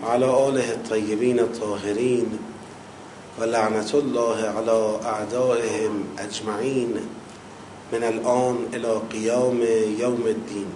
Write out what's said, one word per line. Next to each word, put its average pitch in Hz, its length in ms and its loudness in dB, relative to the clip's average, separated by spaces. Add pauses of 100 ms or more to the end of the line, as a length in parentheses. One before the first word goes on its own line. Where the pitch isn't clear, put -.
و 110 40 -4
علی 123 180 4
آله 131 440 4
الطیبین 113 680 0
الطاهرین 110 1000 0 (1000)
و 117 40 0
لعنت 110 520 2
الله 117 540 2
علی 110 560 2
اعدائهم 110 960 0 (140)
اجمعین 110 840 -2 (960)
من 117 100 0
الان 120 540 2 (160)
الی 117 260 0 (100)
قیام 120 520 2 (380)
یوم 120 260 0
الدین. 104 500 -2